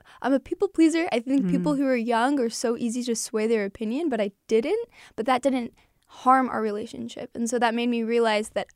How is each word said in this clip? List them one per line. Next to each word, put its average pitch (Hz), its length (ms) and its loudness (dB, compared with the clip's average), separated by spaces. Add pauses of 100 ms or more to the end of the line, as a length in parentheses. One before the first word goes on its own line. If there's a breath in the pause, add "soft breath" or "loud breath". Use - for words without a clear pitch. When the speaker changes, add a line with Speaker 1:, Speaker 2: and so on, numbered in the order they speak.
(240 loud breath)
Speaker 1:
I'm 254 100 2
a 277 60 4
people 359 280 -2
pleaser. 330 440 4
I 240 80 0
think 254 320 0
people 285 220 0
Speaker 2:
Mm. 269 40 0
Speaker 1:
who 277 80 0
are 262 100 2
young 240 440 0
are 233 100 0
so 233 260 -2
easy 240 280 -4
to 240 120 -2
sway 220 300 -4
their 220 200 0
opinion, 233 440 -4
but 233 100 -2
I 202 120 -2 (160)
didn't. 311 420 0 (260 loud breath)
But 226 120 -4
that 254 160 2
didn't 254 320 -2 (320 soft breath)
harm 254 420 4
our 220 120 -2
relationship. 226 720 -8
And 233 120 -4
so 240 120 -2
that 226 160 2
made 240 140 -2
me 233 120 0
realize 220 540 0
that - 200 -4